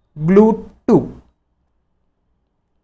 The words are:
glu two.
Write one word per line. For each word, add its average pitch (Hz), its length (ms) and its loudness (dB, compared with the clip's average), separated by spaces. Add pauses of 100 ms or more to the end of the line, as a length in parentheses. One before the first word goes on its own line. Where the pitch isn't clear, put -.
(260)
glu 214 420 2 (200)
two. - 340 -2 (1600)